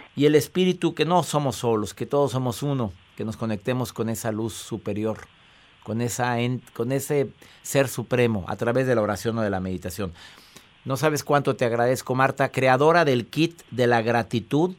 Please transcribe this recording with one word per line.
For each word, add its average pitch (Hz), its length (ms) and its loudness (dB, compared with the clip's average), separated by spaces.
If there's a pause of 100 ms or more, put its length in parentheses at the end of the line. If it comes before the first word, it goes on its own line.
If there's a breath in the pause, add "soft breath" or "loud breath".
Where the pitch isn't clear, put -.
(160 loud breath)
Y 185 100 4
el 151 80 6
espíritu, 175 600 2
que 151 100 -2
no 170 180 2
somos 143 340 -2
solos, 110 380 -2
que 120 120 -8
todos 139 260 0
somos 127 300 -4
uno, 135 300 -2 (240)
que 107 80 -8
nos 110 120 -8
conectemos 117 560 -4
con 113 160 -4
esa 113 240 -4
luz 107 220 -4
superior, 107 640 -6 (680 soft breath)
con 110 160 -4
esa 120 400 -2
en-, 123 220 -2 (100)
con 120 200 -4
ese 139 360 0 (340 loud breath)
ser 139 260 0
supremo 117 600 0
a - 80 -6
través 123 300 0
de 127 80 2
la 110 80 2
oración 104 360 -2
o 113 40 -2
de 104 80 0
la 95 100 -2
meditación. 92 520 -6 (720 loud breath)
No 131 120 -4
sabes 147 260 0
cuánto 143 320 2
te 123 120 0
agradezco, 120 480 0
Marta, 131 360 2
creadora 139 540 4
del 127 220 2
kit 160 440 -2
de 120 160 0
la 117 160 4
gratitud 120 760 0